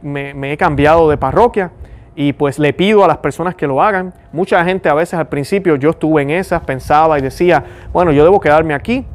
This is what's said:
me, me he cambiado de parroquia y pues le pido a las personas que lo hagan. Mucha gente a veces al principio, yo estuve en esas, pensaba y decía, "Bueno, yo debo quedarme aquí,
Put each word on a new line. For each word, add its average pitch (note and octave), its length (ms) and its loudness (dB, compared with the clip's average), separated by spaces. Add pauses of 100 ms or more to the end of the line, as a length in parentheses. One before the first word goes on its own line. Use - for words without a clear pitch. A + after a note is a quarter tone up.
me, C#3+ 320 -10
me C#3 180 -8
he D#3 60 -6
cambiado D#3 520 4
de D3 60 2
parroquia G3 560 0 (440)
y C#3+ 180 -2
pues C#3+ 260 -2
le D3 140 2
pido G3+ 320 4
a - 20 4
las D#3 120 0
personas E3 360 -6
que D#3 100 -6
lo C#3 160 -2
hagan. F#3 320 -2 (200)
Mucha F3 320 0
gente F3+ 240 -2
a D3 40 2
veces E3+ 240 -2
al D3+ 100 -4
principio, D3 500 -2
yo D3 140 2
estuve D#3 300 0
en C#3 100 -4
esas, F3 320 -2
pensaba D3+ 540 0
y C3+ 40 -2
decía, D3 420 0 (300)
"Bueno, F3 180 2
yo D3 140 4
debo F#3+ 160 4
quedarme D#3 320 2
aquí, A3 420 -6